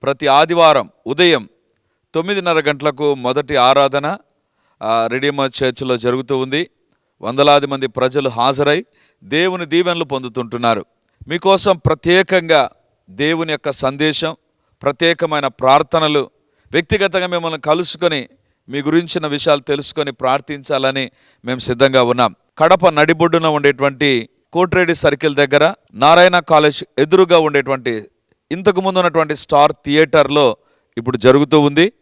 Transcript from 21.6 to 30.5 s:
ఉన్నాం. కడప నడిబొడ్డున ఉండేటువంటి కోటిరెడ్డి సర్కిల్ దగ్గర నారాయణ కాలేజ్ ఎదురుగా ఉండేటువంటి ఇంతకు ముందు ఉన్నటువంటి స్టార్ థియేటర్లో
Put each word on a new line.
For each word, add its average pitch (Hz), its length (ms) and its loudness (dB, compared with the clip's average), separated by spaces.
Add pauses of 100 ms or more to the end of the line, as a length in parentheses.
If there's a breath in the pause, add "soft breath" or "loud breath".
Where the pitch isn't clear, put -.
ఉన్నాం. 120 320 2 (240)
కడప 175 300 4
నడిబొడ్డున 160 580 0
ఉండేటువంటి 139 840 0 (240)
కోటిరెడ్డి 170 420 0
సర్కిల్ 147 400 0
దగ్గర 143 400 2 (200)
నారాయణ 170 440 4
కాలేజ్ 151 460 0 (140)
ఎదురుగా 170 400 4
ఉండేటువంటి 131 680 -2 (480)
ఇంతకు 185 280 -2
ముందు 190 180 -2
ఉన్నటువంటి 160 360 0
స్టార్ 147 380 2
థియేటర్లో 147 840 0 (420)